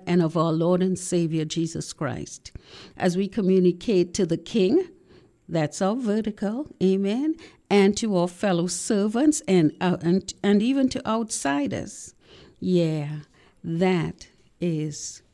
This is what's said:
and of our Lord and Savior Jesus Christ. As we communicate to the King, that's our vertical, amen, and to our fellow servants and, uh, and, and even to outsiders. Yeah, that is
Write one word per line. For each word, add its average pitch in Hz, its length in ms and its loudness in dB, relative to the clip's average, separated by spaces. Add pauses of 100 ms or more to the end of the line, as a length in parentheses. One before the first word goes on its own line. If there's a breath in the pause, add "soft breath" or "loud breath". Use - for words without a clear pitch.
and 175 160 4
of 160 140 0
our 165 160 2
Lord 170 280 2
and 185 160 0
Savior 165 480 -2
Jesus 160 480 -6
Christ. - 600 -10 (440 loud breath)
As 175 200 0
we 196 100 -2
communicate 180 880 2
to 202 100 0
the 165 120 0
King, 233 500 2 (600 soft breath)
that's 160 340 -2
our 196 140 0
vertical, 220 720 -4 (120)
amen, 196 540 0 (340 loud breath)
and 202 280 6
to 208 200 0
our 175 120 2
fellow 180 400 -2
servants 220 800 0
and, 170 320 6
uh, 180 200 0
and, 180 320 0 (120)
and 202 180 4
even 262 280 2
to - 180 -8
outsiders. 233 1080 -4 (460 soft breath)
Yeah, 156 600 -2 (420 soft breath)
that 170 640 -2 (320)
is 156 600 -6 (120)